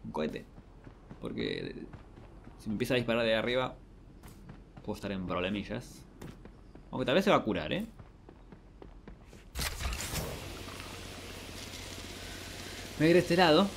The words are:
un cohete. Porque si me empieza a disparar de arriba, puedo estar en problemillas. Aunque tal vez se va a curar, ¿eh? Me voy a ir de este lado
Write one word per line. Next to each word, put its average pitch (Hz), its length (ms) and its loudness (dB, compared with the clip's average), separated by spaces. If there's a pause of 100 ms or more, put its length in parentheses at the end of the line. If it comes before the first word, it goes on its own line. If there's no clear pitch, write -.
un - 80 -10
cohete. 76 340 -4 (760)
Porque 50 540 -4 (840)
si - 100 -8
me 107 40 0
empieza 117 200 2
a 127 40 6
disparar 120 260 2
de 113 120 6
arriba, 123 400 2 (1080)
puedo 104 120 -4
estar 101 160 -6
en 95 140 -4
problemillas. 98 760 -2 (880)
Aunque 127 140 -2
tal 123 100 4
vez 196 80 6
se 202 80 6
va 151 60 10
a - 60 4
curar, 87 280 0
¿eh? 190 140 -2 (4000)
Me 147 80 4
voy - 20 8
a - 20 8
ir 170 60 10
de 180 40 12
este 170 180 4
lado 175 400 10